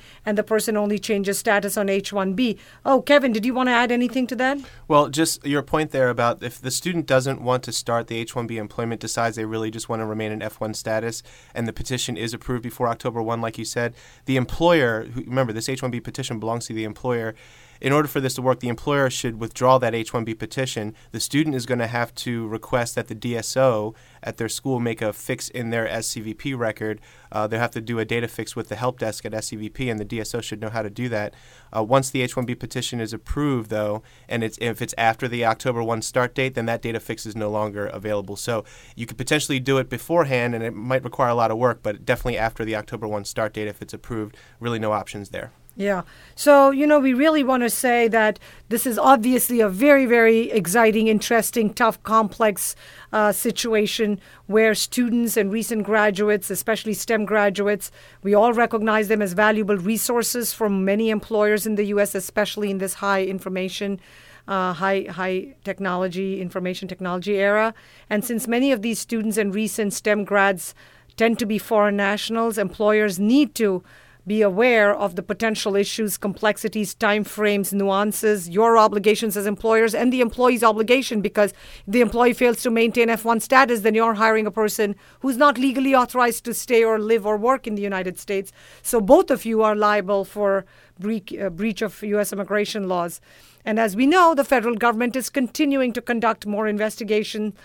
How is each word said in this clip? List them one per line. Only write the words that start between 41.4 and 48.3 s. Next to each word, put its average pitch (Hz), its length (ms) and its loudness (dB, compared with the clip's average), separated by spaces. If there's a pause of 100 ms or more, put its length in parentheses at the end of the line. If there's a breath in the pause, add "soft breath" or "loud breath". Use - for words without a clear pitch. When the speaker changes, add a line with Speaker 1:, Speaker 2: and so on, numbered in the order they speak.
Speaker 2:
of 110 60 -2
work, 117 260 0
but 104 220 -6
definitely 120 320 -2
after 113 260 -4
the 110 140 -4
October 110 320 -8
one 104 160 -6
start 110 300 -6
date, 107 140 -6
if 101 120 -12
it's - 140 -16
approved, 110 420 -8 (220 soft breath)
really 117 200 -4
no 107 140 -2
options 101 380 -6
there. - 220 -10 (240)
Speaker 1:
Yeah. 196 260 -2 (320 loud breath)
So, 277 360 8
you 277 160 2
know, 302 120 6
we 262 160 2
really 302 280 4
want 247 200 2
to 233 80 0
say 240 380 2
that 214 300 2 (300 loud breath)